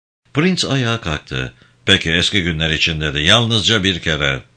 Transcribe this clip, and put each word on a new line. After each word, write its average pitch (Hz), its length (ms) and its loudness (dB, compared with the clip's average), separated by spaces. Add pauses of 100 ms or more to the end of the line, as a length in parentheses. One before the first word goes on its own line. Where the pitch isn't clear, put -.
(340)
Prince 165 340 0
ayağa 120 340 -2
kalktı. 67 520 -6 (320)
"Peki, 92 260 2
eski 87 320 0
günler 80 260 0
için." 78 320 -2
dedi. 73 200 -2
"Yalnızca 110 640 2
bir 92 160 0
kere." 71 420 -2 (160)